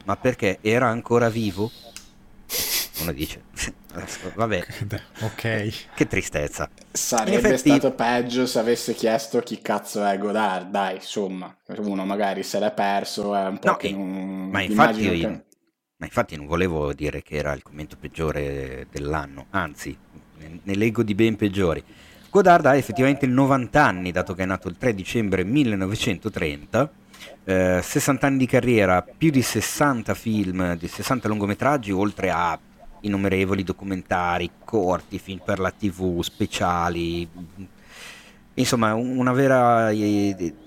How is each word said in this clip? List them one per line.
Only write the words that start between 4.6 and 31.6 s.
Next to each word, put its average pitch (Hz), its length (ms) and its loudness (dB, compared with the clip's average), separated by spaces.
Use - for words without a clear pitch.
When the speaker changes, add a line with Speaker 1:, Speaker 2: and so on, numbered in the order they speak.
Speaker 2:
<laughs> - 240 -12
Ok. 107 520 -2
Speaker 1:
che - 120 2
tristezza." 76 600 -4
Speaker 3:
Sarebbe - 480 0
Speaker 1:
In 240 60 2
effetti 131 260 4
Speaker 3:
stato 135 220 4
peggio 123 540 0
se 120 120 -2
avesse 117 360 0
chiesto 113 460 0
chi 117 220 -6
cazzo 104 420 -2
è 98 140 2
Godard, 101 520 -2
dai, 98 260 -2
insomma, 92 580 -6
uno 98 260 -4
magari 98 380 -2
se 101 160 -4
l'è 104 140 0
perso, 101 640 -2
è 98 120 0
un 98 120 -4
po' 104 100 0
Speaker 1:
No, 90 80 2
Speaker 3:
che 101 120 -4
Speaker 1:
e, 98 40 -4
Speaker 3:
non, 95 580 -8
Speaker 1:
ma 98 100 -2
infatti 107 400 4
Speaker 3:
immagino 95 120 2
Speaker 1:
io, 82 160 0
Speaker 3:
che - 160 -10
Speaker 1:
ma 80 60 -8
infatti - 260 -2
non 73 120 -12
volevo 80 460 0
dire 71 300 -6
che - 140 -8
era 71 160 -2
il 69 100 -8
commento 76 340 -16
peggiore 69 920 -6
dell'anno, 71 600 -6
anzi, 80 460 -6
ne, 80 220 -16
ne 98 140 -4
leggo 113 300 2
di 104 100 -2
ben 110 220 2
peggiori. 92 440 0
Godard 180 380 6
ha 147 80 6
effettivamente 135 520 2
novanta 135 580 4
anni, 92 260 0
dato 90 240 -2
che 90 80 -4
è 92 40 -2
nato 95 220 -4
il 87 80 -12
tre 123 180 0
dicembre 92 500 0
millenovecentotrenta, 104 1500 0
eh, 92 400 4
sessanta 143 420 0
anni 135 120 2
di 131 80 4
carriera, 110 560 4
più - 280 0
di 131 120 4
sessanta 117 720 0
film, 92 600 0
di 85 140 -8
sessanta 107 400 -2
lungometraggi, 107 640 0